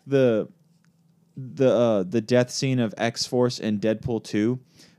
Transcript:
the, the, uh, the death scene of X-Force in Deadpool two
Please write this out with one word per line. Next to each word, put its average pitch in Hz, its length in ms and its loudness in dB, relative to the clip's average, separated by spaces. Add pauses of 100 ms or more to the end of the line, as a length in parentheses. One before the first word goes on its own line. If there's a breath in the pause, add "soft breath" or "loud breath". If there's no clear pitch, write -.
the, 127 400 2 (880)
the, 131 340 0
uh, 110 320 2
the 110 180 -2
death 123 300 2
scene 131 280 -2
of 110 180 -2
X-Force 123 640 -2
in 107 200 -2
Deadpool 110 440 -2
two 113 360 -2 (400 soft breath)